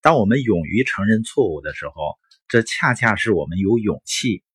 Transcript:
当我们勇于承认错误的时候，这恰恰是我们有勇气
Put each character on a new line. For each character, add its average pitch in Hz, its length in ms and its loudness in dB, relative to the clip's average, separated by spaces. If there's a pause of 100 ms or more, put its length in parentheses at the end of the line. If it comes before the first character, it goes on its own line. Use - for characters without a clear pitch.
当 160 140 6
我 113 100 4
们 123 160 2
勇 98 240 0
于 98 180 0
承 - 220 -4
认 110 180 2
错 120 240 0
误 76 140 -4
的 76 120 -10
时 - 140 -12
候， 76 300 -8 (300)
这 117 160 2
恰 131 320 -2
恰 113 200 0
是 110 160 -2
我 82 140 0
们 85 140 -6
有 98 180 2
勇 104 260 -2
气 - 400 -4 (120)